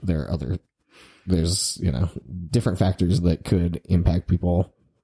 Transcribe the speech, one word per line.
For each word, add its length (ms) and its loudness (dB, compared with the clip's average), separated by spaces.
there 220 -2
are 80 -10
other, 260 -4
there's, 540 0
you 100 0
know, 180 -2
different 300 0
factors 420 2
that 240 0
could 400 0
impact 420 2
people 460 0